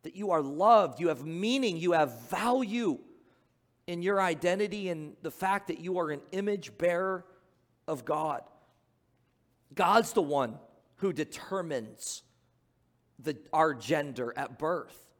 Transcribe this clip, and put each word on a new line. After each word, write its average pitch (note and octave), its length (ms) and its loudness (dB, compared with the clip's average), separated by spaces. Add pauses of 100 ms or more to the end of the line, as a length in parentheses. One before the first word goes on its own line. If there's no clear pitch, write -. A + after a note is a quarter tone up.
that D#3 120 -12
you G3+ 140 -4
are D#3+ 140 4
loved, E3+ 560 6
you E3+ 80 0
have C#3+ 180 -2
meaning, G#3 500 0
you E3+ 180 2
have C3 360 2
value A3+ 720 0 (880)
in F3 160 -6
your G3 180 2
identity F#3 680 0
and D#3 340 -8
the D#3+ 80 -6
fact G3 360 -2
that E3 120 -6
you F3+ 180 -4
are D#3+ 140 -2
an C#3 100 -6 (100)
image G3+ 460 -4
bearer F3+ 480 0 (640)
of C#3+ 180 -6
God. D3+ 380 -2 (1300)
God's G#3 400 4
the G#3 80 4
one C#3 380 0 (380)
who G3 140 0
determines D3 1080 -6 (1000)
the, C#3+ 180 -6 (160)
our D#3 200 4
gender B2+ 640 -2
at C3+ 220 -6
birth. D#3 400 -6 (220)